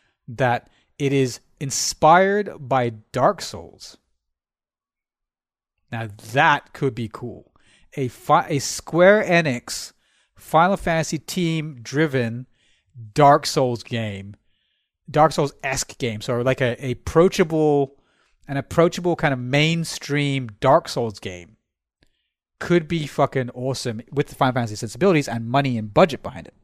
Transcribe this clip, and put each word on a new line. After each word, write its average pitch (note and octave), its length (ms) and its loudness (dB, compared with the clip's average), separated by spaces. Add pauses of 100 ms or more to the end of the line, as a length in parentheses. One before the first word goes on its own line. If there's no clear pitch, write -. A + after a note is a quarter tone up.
(280)
that A#2+ 420 -2 (280)
it C#3 140 0
is C3 280 0 (180)
inspired F#3+ 1000 2
by B2+ 320 0 (200)
Dark D#3+ 320 0
Souls. - 540 -16 (1900)
Now A2+ 180 -8 (240)
that D3 400 2
could C3 220 -4
be A2+ 180 -8
cool. G#2 400 -16 (420)
A C3 140 -4
fi-, - 400 0
a D3 120 -2
Square F#3+ 640 4
Enix D#3+ 680 -2 (440)
Final F3+ 400 2
Fantasy E3 420 -2
team D#3+ 640 -4
driven B2+ 640 -2 (680)
Dark D3 340 6
Souls B2 360 -2
game, G#2 540 -8 (720)
Dark D3+ 220 4
Souls-esque - 680 -4
game. A2 220 -4
So A#2+ 220 -4
like C3 180 0
a, B2 240 0
a C3 80 -4
approachable, D#3 1040 2 (500)
an C#3 100 -8
approachable E3+ 600 0
kind D3 160 0
of B2+ 80 -4
mainstream C#3+ 1080 0 (100)
Dark D3 280 4
Souls A2+ 300 -4
game F2+ 380 -14 (1040)
could F3 280 0
be D#3+ 200 -4
fucking C3 440 -2
awesome B2 500 -6 (120)
with C#3 160 -2
the - 60 -18
Final C3 200 2
Fantasy A2+ 220 -4
sensibilities C#3+ 520 0
and A2+ 200 -6
money C3 280 0
and G#2+ 160 -6
budget D#3 300 4
behind - 240 -12
it. - 180 -20